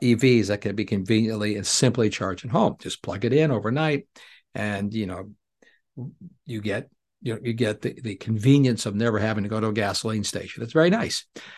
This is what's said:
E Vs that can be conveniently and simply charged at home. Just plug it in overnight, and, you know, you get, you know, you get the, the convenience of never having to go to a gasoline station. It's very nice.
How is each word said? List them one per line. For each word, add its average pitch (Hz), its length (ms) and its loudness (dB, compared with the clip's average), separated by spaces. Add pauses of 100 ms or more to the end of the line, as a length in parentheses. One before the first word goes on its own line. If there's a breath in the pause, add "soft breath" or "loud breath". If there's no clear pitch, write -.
E 123 120 4
Vs 117 340 4
that 101 140 -2
can 101 140 -4
be 104 100 -2
conveniently 107 680 0
and 98 120 -6
simply 120 420 2
charged 95 360 -6
at 110 60 -6
home. 110 280 2
Just - 240 -10
plug 101 220 -6
it 117 80 2
in 156 180 4
overnight, 135 560 -2 (480 loud breath)
and, 104 380 -4
you 110 120 -2
know, 95 260 -10 (1120 soft breath)
you 110 160 -8
get, 107 280 -6 (320)
you 117 120 -6
know, 110 100 -8
you 117 100 -4
get 110 280 0
the, - 200 -4
the 107 140 -6
convenience 117 720 4
of 101 80 -4
never 110 240 2
having 107 240 0
to 101 60 -4
go 110 100 -2
to 110 80 0
a 110 60 -2
gasoline 107 500 -2
station. - 400 -8
It's 120 100 -10
very 160 160 6
nice. 180 360 -2 (320 loud breath)